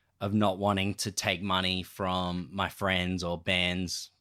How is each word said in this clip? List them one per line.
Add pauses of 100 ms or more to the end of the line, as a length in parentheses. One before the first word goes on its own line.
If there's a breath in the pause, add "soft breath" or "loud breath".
(220)
of
not
wanting
to
take
money
from
my
friends
or
bands (100)